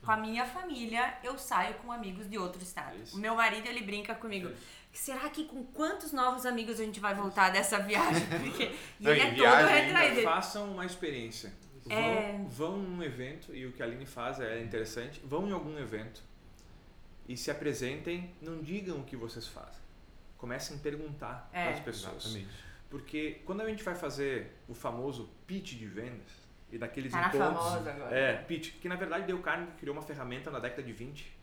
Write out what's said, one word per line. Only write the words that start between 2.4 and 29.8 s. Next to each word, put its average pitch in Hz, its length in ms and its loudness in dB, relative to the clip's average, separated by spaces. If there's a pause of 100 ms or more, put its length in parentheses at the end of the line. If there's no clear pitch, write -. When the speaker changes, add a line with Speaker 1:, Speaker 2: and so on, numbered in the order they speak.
Speaker 1:
estado. 95 400 -8
Speaker 2:
Isso. 175 160 -10
Speaker 1:
O - 20 -4
meu 220 140 0
marido, 220 320 4
ele 240 160 -4
brinca 202 320 -4
comigo: 196 360 -4
Speaker 2:
Isso. 175 120 -10 (320)
Speaker 1:
"Será 277 380 -4
que 311 140 -4
com 247 180 -10
quantos 320 500 -2
novos 254 320 2
amigos 226 340 0
a 220 40 0
gente 202 160 -4
vai 196 160 2
voltar 196 340 6
dessa 196 300 4
viagem?" 196 420 4
Speaker 2:
<laughs> 165 180 0
Speaker 1:
Porque, - 320 0 (280)
e 208 40 -8
Speaker 3:
Não, 147 80 10
Speaker 1:
ele 147 80 10
Speaker 3:
em 269 40 10
Speaker 1:
é 294 60 8
todo - 100 0
Speaker 3:
viagem - 260 12
ainda 294 340 8
Speaker 1:
retraído. 277 220 8
Speaker 2:
Façam 208 500 2
uma 185 140 -4
experiência. 123 640 -6 (360)
Vão, 214 120 -2
Speaker 1:
É. 214 500 2
Speaker 2:
vão 160 300 -2
num 180 240 -4
evento, 135 520 -8
e 131 120 -8
o 123 40 -8
que 127 120 -8
a - 20 -4
Aline 127 220 -6
faz 127 320 -4
é 117 200 -2
interessante, 117 640 -4
vão 156 240 -2
em 202 40 0
algum 151 260 -4
evento 113 420 -8 (1080)
e 123 80 -8
se - 140 -4
apresentem, 151 920 -2
não 160 200 -8
digam 175 360 -4
o 135 60 -6
que 127 120 -10
vocês 113 320 -8
fazem. - 340 -14 (560)
Comecem 139 400 -8
a - 20 -8
perguntar 143 720 -6
Speaker 1:
É. 175 160 -2
Speaker 2:
pras 147 120 -2
pessoas. 98 460 -8
Speaker 3:
Exatamente. 101 240 -8 (400)
Speaker 2:
Porque 151 560 -6
quando 196 160 -4
a 220 80 -2
gente 214 140 -6
vai 175 120 -2
fazer 139 600 -2 (120)
o 120 80 -12
famoso 123 540 -4 (180)
pitch 185 280 -6
de 110 120 -10
vendas, 107 580 -12 (260)
e 117 60 -8
daqueles 127 340 -6
Speaker 1:
Tá 175 100 2
na 180 80 4
Speaker 2:
encontros 165 380 4
Speaker 1:
famosa 165 240 0
agora. 123 240 -4
Speaker 2:
É, 131 180 6 (100)
pitch. - 380 -6
Que 175 80 -6
na 180 60 -2
verdade 185 320 -2
Dale 180 140 0
Carnegie 170 380 -2
criou 143 160 -4